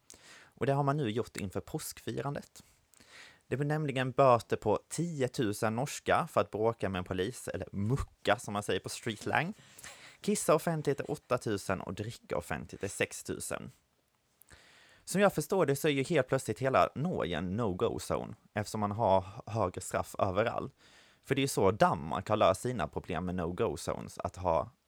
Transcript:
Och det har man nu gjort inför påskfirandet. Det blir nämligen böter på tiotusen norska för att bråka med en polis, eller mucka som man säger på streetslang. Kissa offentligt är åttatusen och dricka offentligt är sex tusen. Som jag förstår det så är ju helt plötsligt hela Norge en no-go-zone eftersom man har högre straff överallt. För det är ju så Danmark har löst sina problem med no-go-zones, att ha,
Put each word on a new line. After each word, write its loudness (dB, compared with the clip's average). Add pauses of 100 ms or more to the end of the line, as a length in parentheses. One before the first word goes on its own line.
(440)
Och -8
det 2
har 0
man 2
nu 0
gjort -4
inför -6
påskfirandet. -8 (840)
Det -4
blir -2
nämligen 0
böter 6
på 2 (100)
tiotusen -2
norska 0
för 2
att -2
bråka 0
med -2
en -4
polis, -4
eller -6
mucka 0
som -10
man -2
säger 0
på -10
streetslang. -2 (680)
Kissa 2
offentligt 0
är -6
åttatusen -2
och -8
dricka -6
offentligt -8
är -2
sex -4
tusen. -8 (1300)
Som 0
jag 6
förstår 2
det 2
så 0
är 4
ju 2
helt 2
plötsligt -2
hela 6
Norge -2
en -2
no-go-zone -2 (180)
eftersom -4
man 0
har 4 (200)
högre -2
straff -4
överallt. 0 (500)
För -2
det -2
är 2
ju 0
så 4
Danmark 2
har 4
löst 6
sina -2
problem -6
med -4
no-go-zones, -4
att -4
ha, 2 (180)